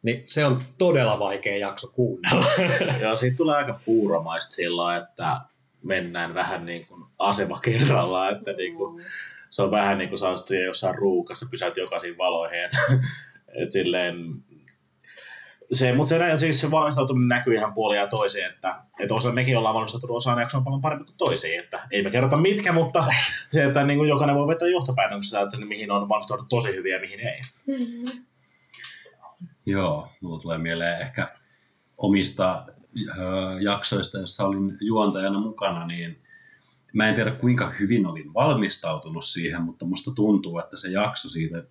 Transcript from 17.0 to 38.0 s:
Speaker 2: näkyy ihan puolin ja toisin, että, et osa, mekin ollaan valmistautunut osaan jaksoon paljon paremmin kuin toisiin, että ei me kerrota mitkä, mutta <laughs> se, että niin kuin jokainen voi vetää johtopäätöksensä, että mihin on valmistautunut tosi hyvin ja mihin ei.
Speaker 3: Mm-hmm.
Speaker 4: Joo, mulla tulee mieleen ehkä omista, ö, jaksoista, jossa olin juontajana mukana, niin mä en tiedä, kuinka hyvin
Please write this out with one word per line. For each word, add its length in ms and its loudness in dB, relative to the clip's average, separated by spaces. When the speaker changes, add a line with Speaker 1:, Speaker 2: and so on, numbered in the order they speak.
Speaker 2:
näkyy 260 4
ihan 200 0
puolin 240 2
ja 80 2
toisin, 400 -2
että, 280 -6
et 120 -2
osa, 200 2
mekin 260 2
ollaan 160 4
valmistautunut 420 -2
osaan 240 2
jaksoon 240 0
paljon 160 -2
paremmin 260 -2
kuin 120 -20
toisiin, 420 0
että 200 -10
ei 120 2
me 80 -2
kerrota 260 4
mitkä, 360 4
mutta 320 4
<laughs> 240 -8
se, 120 6
että 200 4
niin 140 4
kuin 100 4
jokainen 280 4
voi 100 4
vetää 220 2
johtopäätöksensä, 720 0
että 160 -2
mihin 240 -8
on 180 0
valmistautunut 400 -2
tosi 260 0
hyvin 180 -4
ja 80 -4
mihin 200 -12
ei. 200 -8
Speaker 3:
Mm-hmm. 380 -6
Speaker 4:
Joo, 420 0
mulla 220 -10
tulee 160 -4
mieleen 420 -2
ehkä 280 -6
omista, 680 2
ö, 40 -12
jaksoista, 580 -2
jossa 280 -2
olin 340 0
juontajana 600 2
mukana, 460 -4
niin 320 -8
mä 160 4
en 60 4
tiedä, 160 2
kuinka 400 2
hyvin 260 4